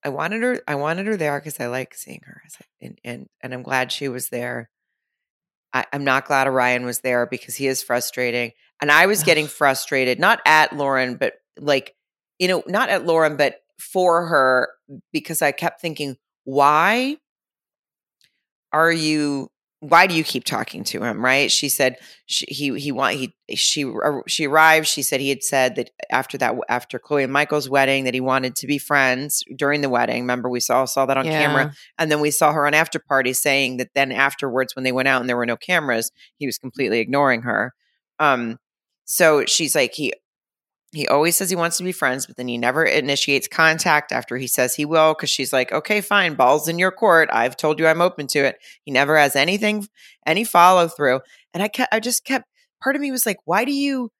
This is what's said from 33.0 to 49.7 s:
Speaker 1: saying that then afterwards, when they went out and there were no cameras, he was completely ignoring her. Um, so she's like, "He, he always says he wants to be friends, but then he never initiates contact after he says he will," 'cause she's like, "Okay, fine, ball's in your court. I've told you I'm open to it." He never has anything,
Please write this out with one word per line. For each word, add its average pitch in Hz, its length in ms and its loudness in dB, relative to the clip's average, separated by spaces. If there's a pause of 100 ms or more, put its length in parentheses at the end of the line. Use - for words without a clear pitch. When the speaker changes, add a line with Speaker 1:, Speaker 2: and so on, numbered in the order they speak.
Speaker 1:
saying 135 460 0
that 127 160 -6
then 139 180 0
afterwards, 131 640 -2
when 131 80 -8
they 131 80 2
went 131 160 0
out 131 120 2
and 123 80 -6
there 123 80 0
were 120 100 -2
no 117 100 -2
cameras, 139 560 -2 (240)
he 147 100 -8
was 120 120 -6
completely 120 420 -2
ignoring 127 420 0
her. 120 320 -2 (440)
Um, 123 400 0 (460)
so 156 420 4
she's - 280 0
like, 131 200 0
"He, 143 180 -4 (800)
he 151 140 -6
always 160 300 2
says 185 140 -2
he 190 60 -2
wants 170 220 -2
to 185 60 -8
be 185 80 -4
friends, 135 340 -4
but - 120 -20
then 123 100 -8
he 120 100 -6
never 127 260 0
initiates 139 640 0
contact 160 640 2
after 123 260 -6
he 131 80 -8
says 127 280 0
he 151 120 -4
will," 156 280 4
'cause 147 160 -6
she's - 220 -4
like, 127 200 0
"Okay, 208 280 -2
fine, 185 340 0
ball's 139 340 4
in 165 100 -2
your 185 140 2
court. 170 400 6
I've 117 240 0
told 156 220 0
you 160 80 2
I'm 160 160 4
open 175 260 -2
to 147 120 0
it." 139 180 0 (260)
He 147 60 -14
never 143 280 2
has 143 180 4
anything, 202 500 0 (400)